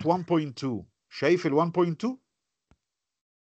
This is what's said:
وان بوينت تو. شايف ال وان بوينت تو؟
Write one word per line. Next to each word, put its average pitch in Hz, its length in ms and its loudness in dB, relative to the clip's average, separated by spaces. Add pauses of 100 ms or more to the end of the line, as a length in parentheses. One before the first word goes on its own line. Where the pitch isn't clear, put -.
وان 175 180 0
بوينت 156 360 -2
تو. 117 240 -4 (280)
شايف 165 360 0
ال 143 60 0
وان 165 180 2
بوينت 175 300 0
تو؟ 254 160 -2 (1300)